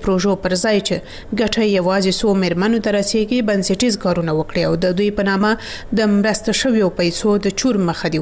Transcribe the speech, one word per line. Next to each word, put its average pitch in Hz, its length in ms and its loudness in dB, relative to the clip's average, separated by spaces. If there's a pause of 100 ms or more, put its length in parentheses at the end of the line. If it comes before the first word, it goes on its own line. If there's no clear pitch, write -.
پروژو 190 300 2 (100)
پر 185 100 -2
ځای 208 320 2
چې 175 100 -2 (440)
ګټه 220 300 0
یوازې 190 500 2
څو 202 220 2
میرمنو 185 440 0
ته 208 120 2
رسیږي، 214 400 0 (100)
بنسټیز 208 560 0
کارونه 170 340 0
وکړي 165 300 -2
او 165 160 0
د 180 160 0
دوی 208 180 2
په 196 120 0
نامه 196 200 2 (480)
د 214 160 4
مرسته 202 480 0
شویو 220 400 2
پیسو 208 420 0
د 196 140 -2
چور 214 320 0
مخه 165 180 -4
دې 156 140 -2